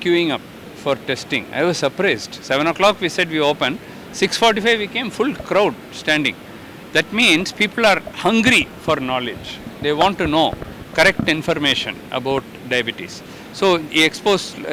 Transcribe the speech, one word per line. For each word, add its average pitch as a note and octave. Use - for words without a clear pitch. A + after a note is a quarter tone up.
queuing F3
up -
for C#3
testing. B2
I D3+
was E3+
surprised. C#3
Seven C#3
o'clock F#3+
we D#3
said F3
we D#3
open. C3+
Six -
forty-five A3
we G3
came, A#3
full C4
crowd F3
standing. D3+
That D#3+
means F#3
people A3
are E3+
hungry A3
for D#3
knowledge. B2
They D3
want F#3
to E3
know D#3+
correct F3+
information D3
about C3+
diabetes. A2+
So G3
ఈ D#3
expos-, -